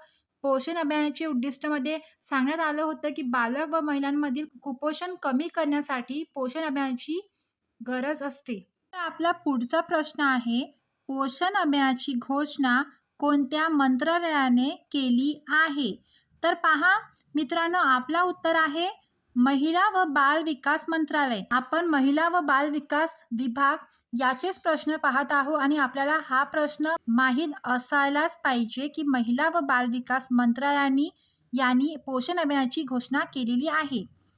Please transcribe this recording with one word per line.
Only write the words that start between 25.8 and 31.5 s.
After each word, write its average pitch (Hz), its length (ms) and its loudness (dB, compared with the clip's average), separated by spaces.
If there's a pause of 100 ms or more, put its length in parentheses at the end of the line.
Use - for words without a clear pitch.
हा 262 200 0
प्रश्न 302 500 0 (140)
माहीत 262 400 2 (160)
असायलाच 285 800 0
पाहिजे 247 440 -2
की 311 140 -6
महिला 254 520 2
व 339 60 2
बाल 254 260 0
विकास 254 440 -2
मंत्रालयाने 277 800 2 (440)